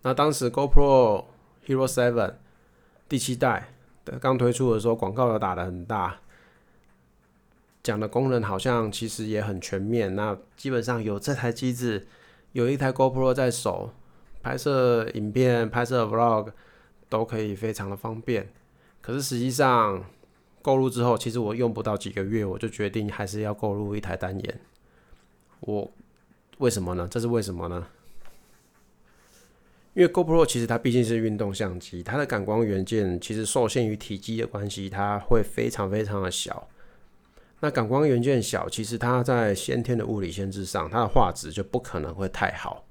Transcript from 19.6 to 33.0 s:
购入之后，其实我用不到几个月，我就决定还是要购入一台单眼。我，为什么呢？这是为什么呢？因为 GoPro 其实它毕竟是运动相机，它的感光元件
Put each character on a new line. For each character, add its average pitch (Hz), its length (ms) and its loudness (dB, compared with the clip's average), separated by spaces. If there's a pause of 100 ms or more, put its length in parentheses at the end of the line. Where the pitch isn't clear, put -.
购 135 120 4
入 131 140 2
之 120 140 0
后， 120 140 4
其 - 120 -4
实 113 80 -4
我 107 160 -2
用 117 180 0
不 107 120 -6
到 107 120 0
几 98 160 -6
个 98 120 -4
月， 107 200 0
我 95 140 -4
就 113 100 -4
决 104 220 -2
定 104 220 -2
还 104 160 -6
是 104 140 -6
要 104 120 -2
购 104 200 -2
入 104 220 -4
一 104 60 -4
台 - 160 -6
单 95 220 -4
眼。 - 200 -8 (1000)
我， 104 320 -6 (680)
为 131 120 2
什 107 120 -2
么 90 140 -4
呢？ 87 140 -4
这 123 100 -2
是 117 80 -2
为 117 140 2
什 95 120 -6
么 85 140 -6
呢？ 87 200 -6 (2000)
因 190 80 4
为 180 80 8
GoPro 165 360 4
其 - 120 0
实 117 80 0
它 117 120 0
毕 127 120 0
竟 120 140 6
是 117 140 2
运 110 200 0
动 101 160 -2
相 95 240 -4
机， 87 240 -12
它 104 160 -6
的 147 80 0
感 104 200 -4
光 110 200 2
元 95 200 0
件 95 340 0